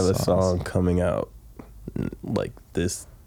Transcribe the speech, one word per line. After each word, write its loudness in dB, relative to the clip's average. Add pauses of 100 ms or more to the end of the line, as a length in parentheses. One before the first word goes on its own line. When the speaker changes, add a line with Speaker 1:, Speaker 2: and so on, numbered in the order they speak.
Speaker 1:
little 4
Speaker 2:
have 4
a 0
Speaker 1:
songs. 4
Speaker 2:
song 2
coming 2
out, 0 (680)
n-, -2 (120)
like, -2 (220)
this, -4 (200)